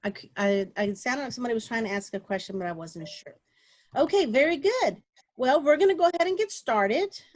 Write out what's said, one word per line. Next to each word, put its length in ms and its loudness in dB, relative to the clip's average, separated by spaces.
I 100 -4
c-, 240 -16
I, 300 0
I 180 -2
sounded 300 -4
like 80 -8
somebody 220 -4
was 120 -4
trying 180 -4
to 60 -4
ask 240 -6
a 60 -4
question, 380 -6
but 80 -4
I 60 -4
wasn't 360 -12
sure. 280 -18
Okay, 280 2
very 320 2
good. 460 0
Well, 260 2
we're 140 6
gonna 180 4
go 180 2
ahead 160 -4
and 100 -2
get 120 0
started. 600 0